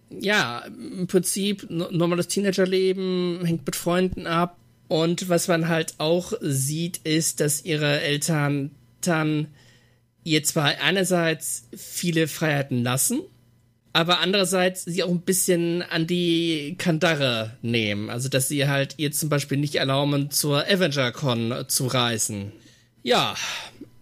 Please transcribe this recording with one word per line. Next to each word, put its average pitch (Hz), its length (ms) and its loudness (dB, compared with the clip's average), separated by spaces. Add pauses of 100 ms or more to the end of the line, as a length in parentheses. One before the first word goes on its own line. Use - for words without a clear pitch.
(180)
ja, 175 460 0 (340)
im 180 100 -2
Prinzip 196 600 0
no-, 170 220 -4
normales 175 380 2
Teenagerleben, 185 1160 0
hängt 165 200 -2
mit - 100 -4
Freunden 180 520 0
ab. 170 300 0 (300)
Und 170 400 0
was 170 220 2
man 165 180 2
halt 160 300 0
auch 170 340 0 (100)
sieht, 151 640 -2
ist, 160 380 0
dass 147 240 0
ihre 151 340 2
Eltern 147 720 0 (300)
dann 156 460 2 (760)
ihr 151 220 2
zwar 147 220 2 (140)
einerseits 170 840 0 (100)
viele 160 540 -2
Freiheiten 139 520 0
lassen, 135 380 0 (720)
aber 165 280 2
andererseits 185 680 0
sie 175 160 -2
auch 175 80 0
ein 175 120 0
bisschen 175 600 2
an 165 240 -2
die 165 720 0
Kandare 143 760 0 (100)
nehmen. 110 480 0
Also, 123 180 -4
dass 131 180 0
sie 143 200 0
halt 139 300 0
ihr 143 140 -2
zum 151 180 -2
Beispiel 143 280 0
nicht 147 180 0
erlauben, 143 540 2
zur 147 380 0
Avenger-Con 135 1000 0
zu 135 200 0
reisen. 110 640 -2 (500)
Ja, 170 320 2 (680)